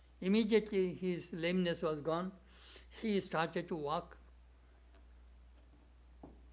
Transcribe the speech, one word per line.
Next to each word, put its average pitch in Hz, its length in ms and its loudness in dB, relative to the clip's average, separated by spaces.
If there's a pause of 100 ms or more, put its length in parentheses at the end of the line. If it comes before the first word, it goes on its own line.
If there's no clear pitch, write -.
(200)
immediately 202 760 4
his 175 360 -4
lameness 175 500 0
was 156 200 0
gone. 170 320 -2 (680)
He 202 200 2
started 170 480 -2
to 190 60 -4
walk. 151 420 -4 (2250)